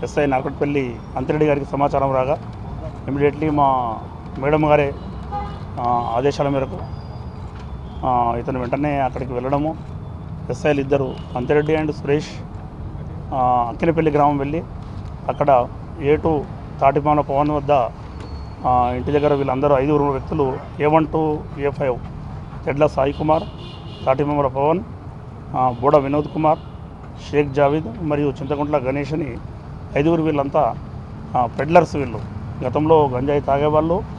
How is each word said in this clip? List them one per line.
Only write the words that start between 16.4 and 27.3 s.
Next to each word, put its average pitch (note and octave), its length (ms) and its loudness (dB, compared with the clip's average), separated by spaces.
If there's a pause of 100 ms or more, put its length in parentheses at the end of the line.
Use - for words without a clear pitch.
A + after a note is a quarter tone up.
తాటిపాముల D3 400 4
పవన్ C#3+ 300 2
వద్ద, C#3+ 200 0 (960)
ఆ, B2 280 4
ఇంటి B2+ 160 -2
దగ్గర D3 220 4
వీళ్ళందరూ C#3 420 4
ఐదుగురు C#3+ 280 4
వ్యక్తులు C3+ 540 0 (220)
ఏ D3 60 2
వన్ D#3 220 6
to D#3 300 0 (220)
ఏ C#3+ 100 2
ఫైవ్ C#3 300 -2 (680)
తెడ్ల D3+ 220 4
సాయి C#3+ 260 0
కుమార్, D#3 300 2 (600)
తాటిపాముల C#3+ 420 2
పవన్, C#3+ 320 2 (760)
ఆ, B2+ 260 2
బోడ D3 140 6
వినోద్ D3 380 4
కుమార్, D#3 260 4 (720)